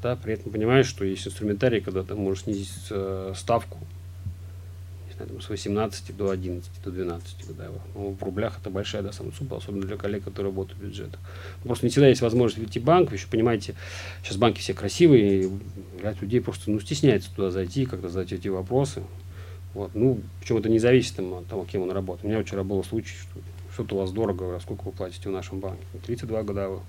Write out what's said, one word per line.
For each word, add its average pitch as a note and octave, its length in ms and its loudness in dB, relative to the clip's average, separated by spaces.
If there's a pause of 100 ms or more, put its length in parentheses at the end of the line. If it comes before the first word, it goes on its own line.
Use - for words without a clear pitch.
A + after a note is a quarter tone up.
Да, B2 120 2
при G#2+ 180 -2
этом G#2 180 -4
понимаешь, A2+ 340 6
что - 180 -4
есть F#2+ 220 0
инструментарий, G#2 560 2
когда F#2+ 220 -2
ты F#2+ 100 -6
можешь G2 300 0
снизить, G2 260 -2 (220)
э, F#2+ 440 -4
ставку, - 440 0 (1300)
не - 80 -14
знаю, G#2 160 -10
там, - 100 -10
с - 80 -12
восемнадцати G#2 640 -2
до G2 180 -2
одиннадцати, F2+ 540 -4
до G2 80 -6
двенадцати F2 560 -6
годовых. F2+ 340 -10 (140)
Ну, G2+ 160 -4
в F#2+ 120 -6
рублях G2 380 -2
это - 80 -6
большая, G2+ 320 -4
да, G2 100 -4
сумма, F#2+ 200 -8 (260)
особенно G2 300 -4
для G2+ 100 -4
коллег, G2+ 260 -4
которые G2 280 -4
работают F#2+ 280 -6
в G2+ 60 -10
бюджетах. - 340 -8 (440)
Ну, A#2+ 60 -6
просто B2 180 2
не - 20 6
всегда C#3 180 10
есть B2 140 10
возможность A#2+ 380 4
выйти A2 180 -4
в A#2+ 60 -2
банк. E3 260 8
Вы A2 60 -4
еще F#2+ 160 -6
понимаете, A2+ 420 2 (500)
щас - 140 -4
банки G#2+ 220 6
все - 160 -4
красивые, G#2 720 8
и F#2 40 2 (540)
ряд G2+ 180 -2
людей G#2+ 180 2
просто, - 300 -6
ну, G#2+ 100 2
стесняется A2 560 4
туда G2 140 2
зайти, F#2+ 380 0
как-то F#2+ 220 -6
задать F2+ 220 -2
эти F#2 160 -4
вопросы. G2 540 0 (720)
Вот. G2 220 -6
Ну, A#2 240 4 (200)
причем A#2 200 0
это A2 100 0
не A2+ 80 6
зависит, A#2+ 380 6
там, F#2 180 -4
от F2+ 140 -8
того, F#2 180 -4
кем F#2+ 160 -2
он F2+ 80 0
работает. F#2 360 -4
У - 20 0
меня G#2+ 160 2
вчера G2 200 -2
был F#2+ 200 0
случай, A2 320 -4
что - 240 -12 (340)
что-то G#2 220 -4
у F#2+ 40 2
вас F#2+ 120 0
дорого, G2+ 280 2
говорю: F2+ 180 -4
"А - 20 -6
сколько F#2+ 240 -8
вы F#2+ 80 -6
платите F#2 380 -8
в - 20 -2
нашем F#2+ 300 -6
банке?" F#2 200 -6 (240)
"Тридцать A#2 220 -4
два A2 160 -2
годовых". G2 460 -2